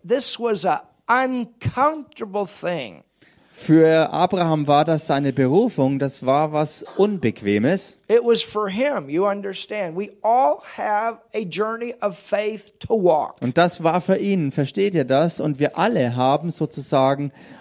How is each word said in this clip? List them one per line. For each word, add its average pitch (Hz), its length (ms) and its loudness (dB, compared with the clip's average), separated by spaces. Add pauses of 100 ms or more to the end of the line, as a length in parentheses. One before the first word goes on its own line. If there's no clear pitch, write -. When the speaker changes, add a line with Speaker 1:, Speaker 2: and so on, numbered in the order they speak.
Speaker 1:
This 240 360 -2
was 220 260 -2
a 160 220 -2 (200)
uncomfortable 247 1400 -2
thing. 147 580 -8 (600)
Speaker 2:
Für 160 480 6
Abraham 165 540 0
war 147 200 4
das 156 200 0
seine 143 280 0
Berufung, 139 680 2
das 135 260 -4
war 147 260 2
was 151 300 -2 (160)
Unbequemes. 139 1000 0 (120)
Speaker 1:
It 233 160 4
was 233 180 2
for 208 280 -4
him, 214 380 -4
you 165 200 0
understand. 196 680 -6
We 202 140 -8 (140)
all 262 340 2 (200)
have 220 420 -4 (160)
a 214 60 -2
journey 220 600 -6
of 202 160 -4
faith 214 600 -6
to - 160 -2
walk. 170 440 2
Speaker 2:
Und 123 200 0
das 170 240 2
war 165 180 2
für 190 160 2
ihn, 190 340 0
versteht 190 440 -2
ihr 147 100 2
das? 143 340 2
Und 147 200 -2
wir 143 180 -2
alle 156 380 0
haben 139 340 2
sozusagen 143 840 -2 (300)